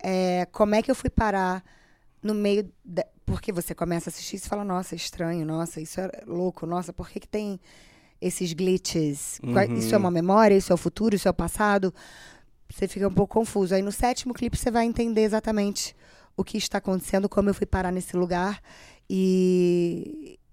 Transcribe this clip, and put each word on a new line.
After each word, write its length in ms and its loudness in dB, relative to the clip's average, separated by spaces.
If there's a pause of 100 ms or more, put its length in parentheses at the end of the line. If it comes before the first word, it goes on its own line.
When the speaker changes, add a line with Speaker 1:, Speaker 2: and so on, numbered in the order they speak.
Speaker 1:
é, 480 0
como 240 2
é 60 4
que 100 0
eu 40 4
fui 160 -6
parar 520 0 (600)
no 100 -2
meio 400 0 (100)
da, 220 -4 (220)
porque 260 -4
você 220 -4
começa 340 -2
a 20 -8
assistir 260 -10
e 20 -6
você 100 -12
fala, 160 -4
"Nossa, 300 -4
é 20 -8
estranho, 480 -4
nossa, 380 -6
isso 180 -10
é 100 -6 (160)
louco, 400 -4
nossa, 280 -6
por 160 -12
que 100 -10
que 80 -20
tem 320 -6 (600)
esses 320 -2
glitches? 840 -2 (140)
Qual, 160 4
Speaker 2:
Uhum. 80 -2
Speaker 1:
isso 180 0
é 40 8
uma 120 2
memória, 460 6
isso 160 2
é 20 4
o 40 4
futuro, 360 0
isso 140 2
é 20 4
o 40 2
passado?" 600 0 (760)
Você 200 -4
fica 180 -2
um 60 0
pouco 260 2
confuso. 360 0
Aí 80 4
no 100 -4
sétimo 420 -2
clipe 220 -2
você 140 0
vai 160 4
entender 360 0
exatamente 720 0 (420)
o 60 0
que 160 -6
está 200 -2
acontecendo, 500 0
como 220 2
eu 40 4
fui 120 -2
parar 260 0
nesse 240 -4
lugar 440 0 (480)
e 1300 2 (140)